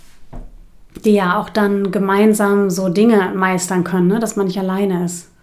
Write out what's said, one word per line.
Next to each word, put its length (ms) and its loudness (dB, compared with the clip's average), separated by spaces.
die 80 4
ja 260 0
auch 100 -6
dann 420 0
gemeinsam 760 2
so 200 -2
Dinge 440 2
meistern 500 -2
können, 240 0
ne? 120 2
Dass 160 -4
man 120 0
nicht 120 -6
alleine 460 -2
ist. 240 -10